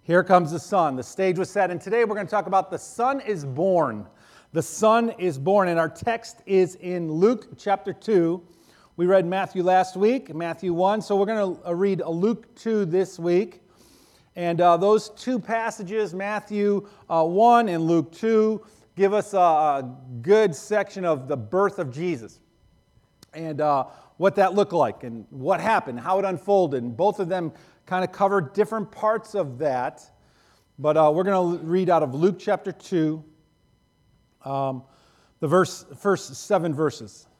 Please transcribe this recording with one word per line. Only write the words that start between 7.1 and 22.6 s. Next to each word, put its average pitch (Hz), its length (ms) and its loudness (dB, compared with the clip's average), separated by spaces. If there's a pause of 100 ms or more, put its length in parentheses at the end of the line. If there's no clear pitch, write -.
chapter 196 360 -4
two. 175 520 0 (520)
We 175 80 0
read 190 200 4
Matthew 185 380 -4
last 185 320 2
week, 208 400 0
Matthew 170 380 -6
one, 196 280 2
so 202 140 -2
we're 196 100 4
gonna, 202 300 -2 (100)
uh, 175 80 -4
read 185 320 0
Luke 175 500 -2
two 214 280 -2
this 185 360 -2
week. 175 420 0 (760)
And, 170 240 -2
uh, 175 160 6
those 208 360 2
two 254 280 -4
passages, 214 760 -6
Matthew, 202 720 -2 (240)
uh, 165 140 2
one 220 460 4
and 165 180 0
Luke 165 240 2
two, 220 540 0 (320)
give 196 160 2
us 208 200 -2
a, 196 60 2
a 151 560 2 (260)
good 202 320 4
section 196 520 -4
of 139 240 -2
the 143 80 -2
birth 185 420 0
of 147 100 -6
Jesus 135 520 -8 (920)